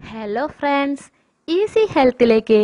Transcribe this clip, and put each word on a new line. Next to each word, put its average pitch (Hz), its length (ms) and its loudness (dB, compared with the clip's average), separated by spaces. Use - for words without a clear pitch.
ഹലോ 220 320 -8
ഫ്രണ്ട്സ്, 285 460 -4
ഈസി 427 260 0
ഹെൽത്തിലേക്ക് 233 720 2